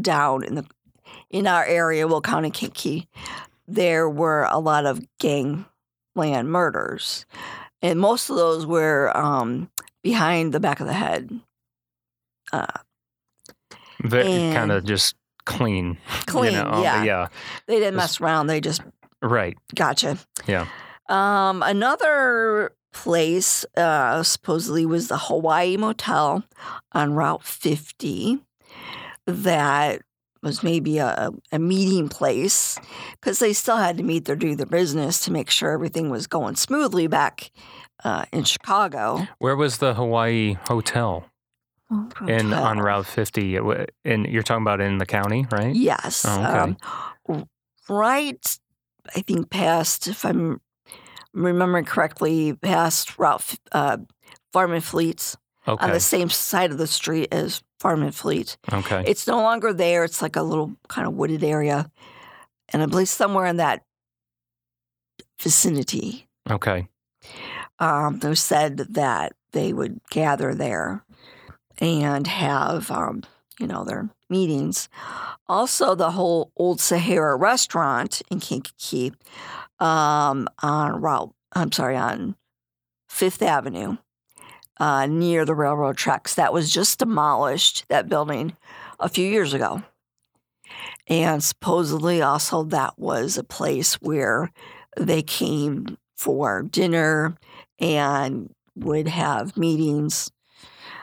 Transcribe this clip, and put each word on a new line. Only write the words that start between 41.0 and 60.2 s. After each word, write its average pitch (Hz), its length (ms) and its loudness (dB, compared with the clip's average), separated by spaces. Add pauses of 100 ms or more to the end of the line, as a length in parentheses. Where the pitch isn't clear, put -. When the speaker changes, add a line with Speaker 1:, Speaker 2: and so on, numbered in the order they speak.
Speaker 1:
Oh, 214 180 -2 (200)
Speaker 2:
In, 110 220 2
Speaker 1:
hotel. 107 140 0
Speaker 2:
on 110 140 2
Route 101 280 2
fifty, 98 500 -2
it 113 80 0
wa-, - 220 -2 (180)
in, 110 220 0
you're 113 160 0
talking 113 200 0
about 101 200 0
in 98 160 0
the 92 80 0
county, 107 440 0
right? 120 240 0
Speaker 1:
Yes. - 540 0
Speaker 2:
Oh, 104 40 2 (100)
okay. - 160 0
Speaker 1:
Um, 82 180 0 (520)
r-, 151 160 -4 (440)
right, 254 720 0 (580)
I 185 40 0
think 175 300 -2
past, 165 560 0
if - 180 -8
I'm 165 360 0 (720)
remembering 180 500 2
correctly, 156 720 0
past 170 640 0
Route 156 220 4
f-, - 180 -8 (140)
uh, 143 240 2 (560)
Farm 185 200 4
and 165 120 -2
Fleets 165 520 -2 (300)
Speaker 2:
Okay. 107 180 0
Speaker 1:
on - 80 2
the 98 80 2
same 175 300 2
side 180 420 0
of 139 60 -6
the 160 80 0
street 156 460 -2
as 160 300 -4 (180)
Farm 160 220 2
and 143 120 -2
Fleet. - 420 -4 (160)
Speaker 2:
Okay. 98 340 0
Speaker 1:
It's - 200 0
no 240 120 0
longer 220 340 2
there. 175 320 2
It's 165 180 -4